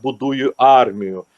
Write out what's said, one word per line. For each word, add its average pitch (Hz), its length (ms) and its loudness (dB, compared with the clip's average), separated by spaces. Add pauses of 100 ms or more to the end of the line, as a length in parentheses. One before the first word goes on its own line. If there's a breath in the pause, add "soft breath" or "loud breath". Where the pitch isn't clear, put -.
будує 135 540 -4
армію 104 680 2 (140)